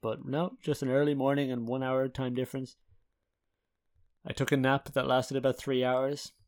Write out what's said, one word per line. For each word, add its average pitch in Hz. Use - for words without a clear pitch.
but 110
no, 160
just 147
an 131
early 143
morning 139
and 117
one 131
hour 131
time 127
difference. 127
I -
took 139
a 143
nap 135
that 135
lasted 131
about 131
three 127
hours, 131